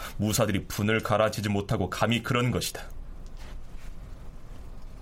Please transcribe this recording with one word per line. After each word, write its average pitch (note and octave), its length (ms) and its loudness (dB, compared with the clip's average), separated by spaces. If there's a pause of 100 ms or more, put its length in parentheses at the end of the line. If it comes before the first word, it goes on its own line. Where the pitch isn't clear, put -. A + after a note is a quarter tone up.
(180)
무사들이 G#2 480 2
분을 G#2+ 340 2
가라앉히지 G#2+ 480 4
못하고 G2+ 420 2
감히 A#2 320 4
그런 B2 280 4
것이다. - 320 -2 (2250)